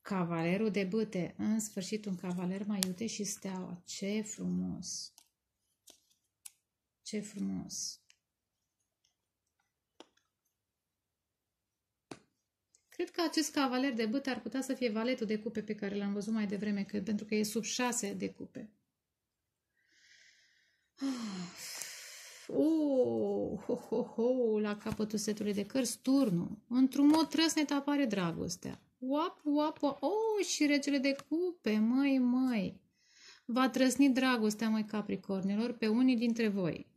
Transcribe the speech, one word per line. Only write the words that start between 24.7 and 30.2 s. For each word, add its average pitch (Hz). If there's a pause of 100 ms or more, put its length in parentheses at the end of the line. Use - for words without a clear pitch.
capătul 214
setului 208
de 196
cărți, 240
turnul. 240 (100)
Într-un 262
mod 302
trăsnet 311
apare 285
dragostea. 175 (160)
Uap, 294
uap, 302
uap. 277
Oh, 415